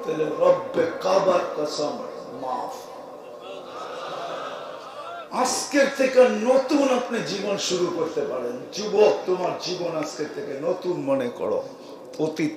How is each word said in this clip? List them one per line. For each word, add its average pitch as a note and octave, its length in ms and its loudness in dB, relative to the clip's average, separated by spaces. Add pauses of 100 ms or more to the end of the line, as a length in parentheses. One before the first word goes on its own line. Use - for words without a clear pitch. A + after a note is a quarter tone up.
তাহলে D#3 200 -2
রব্বে E3+ 600 2 (160)
কাবার F#3 380 4 (180)
কসম, D3 400 -2 (440)
মাফ। - 480 -6 (2500)
আজকের B3+ 520 4 (120)
থেকে B3+ 260 8
নতুন C4 640 4
আপনি A#3+ 380 2
জীবন G3 300 -2
শুরু F3+ 380 0
করতে - 260 0
পারেন। B2 380 -2 (140)
যুবক, G#3 520 6
তোমার F3+ 240 2 (120)
জীবন E3+ 360 -2
আজকের D3+ 280 -4 (100)
থেকে C#3 260 -6
নতুন F3 400 0
মনে C3+ 280 2
করো, F#2+ 340 -2 (560)
অতীত D#3 380 0